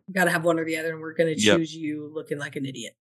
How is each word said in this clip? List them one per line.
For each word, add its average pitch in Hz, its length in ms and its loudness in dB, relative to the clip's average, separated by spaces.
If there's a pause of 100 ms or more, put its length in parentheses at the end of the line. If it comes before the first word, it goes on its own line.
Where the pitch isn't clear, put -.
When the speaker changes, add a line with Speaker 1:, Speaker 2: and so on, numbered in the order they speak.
Speaker 1:
You 185 80 -12
gotta 175 160 4
have 170 140 0
one 165 140 4
or 160 60 -2
the 160 120 -2
other, 160 160 -4
and 160 80 -10
we're 160 140 -10
gonna 165 220 2
Speaker 2:
Yep. 208 220 6
Speaker 1:
choose 160 160 -2
you 151 400 -6
looking 151 240 -6
like 143 180 -8
an 135 100 -4
idiot. 123 360 -10